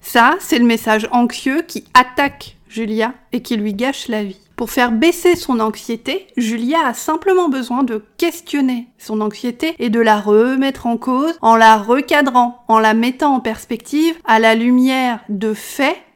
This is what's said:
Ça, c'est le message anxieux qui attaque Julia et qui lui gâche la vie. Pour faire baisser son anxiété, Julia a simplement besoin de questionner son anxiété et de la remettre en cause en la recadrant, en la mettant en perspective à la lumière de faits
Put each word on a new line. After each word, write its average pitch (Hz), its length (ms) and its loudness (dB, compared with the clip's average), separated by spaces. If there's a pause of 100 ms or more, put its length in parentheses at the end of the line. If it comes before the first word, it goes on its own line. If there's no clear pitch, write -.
Ça, 247 400 2
c'est - 180 -2
le 240 60 4
message 220 480 0
anxieux 247 500 0
qui - 220 -12 (100)
attaque 254 640 -2 (100)
Julia 220 480 -4 (180)
et 247 80 -4
qui 247 160 -6
lui 208 180 -4
gâche 254 340 -6
la 214 160 -4
vie. 190 140 -12 (180)
Pour 233 140 -8
faire 247 220 0
baisser 349 420 2
son 262 260 -4
anxiété, 226 760 -6
Julia 240 500 -2
a 240 80 -4
simplement 359 540 0
besoin 254 340 -2
de 233 220 -4 (120)
questionner 262 800 -4
son 214 240 -6
anxiété 240 580 -4
et - 120 -2
de 226 80 0
la 214 220 4
remettre 254 680 2
en 233 100 -2
cause 262 460 -2
en 226 140 6
la 220 200 8
recadrant, 247 920 0
en 220 100 4
la 220 160 4
mettant 254 400 0
en 254 60 -2
perspective 277 760 -4 (100)
à 220 140 2
la 226 160 4
lumière 247 760 0
de 208 240 -4
faits 277 440 -4 (200)